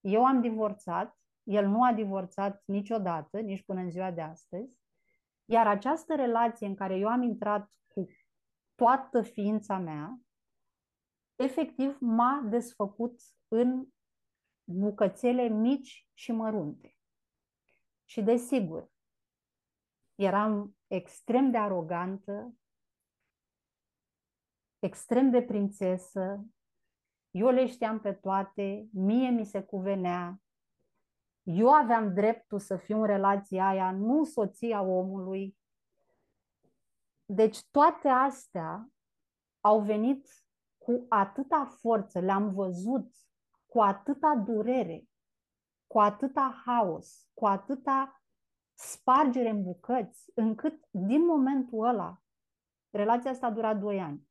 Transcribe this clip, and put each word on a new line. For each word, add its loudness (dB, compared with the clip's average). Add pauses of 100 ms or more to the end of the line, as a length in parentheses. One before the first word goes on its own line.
Eu 2
am 4
divorțat, -4 (240)
el 0
nu 2
a 4
divorțat -4
niciodată, -4
nici -8
până -6
în -6
ziua -6
de -8
astăzi. -12 (680)
Iar 4
această -2
relație 0
în -6
care -6
eu -2
am 0
intrat -2 (240)
cu -6 (680)
toată 2
ființa -4
mea, -8 (1160)
efectiv -2
m-a 2
desfăcut -4 (280)
în 0 (840)
bucățele 0
mici -2
și -10
mărunte. -6 (1080)
Și -6
desigur, -2 (1200)
eram 0 (100)
extrem 0
de 0
arogantă, -6 (2250)
extrem 2
de 4
prințesă, -4 (840)
eu 2
le 4
știam -4
pe -4
toate, -4
mie 2
mi 0
se -8
cuvenea, -4 (1000)
eu 2
aveam 4
dreptul 0
să -6
fiu -4
în 0
relația 0
aia, 0
nu 0
soția -4
omului. -4 (1700)
Deci 0
toate 4
astea -2 (720)
au 6
venit 0 (500)
cu -2
atâta 0
forță, -2
le-am 0
văzut -4 (520)
cu 0
atâta 2
durere, -2 (840)
cu 2
atâta 0
haos, -2
cu -2
atâta -2 (560)
spargere 2
în -2
bucăți, -6
încât -2
din 2
momentul 2
ăla, -2 (680)
relația 0
asta -4
a 0
durat -2
doi -4
ani. -8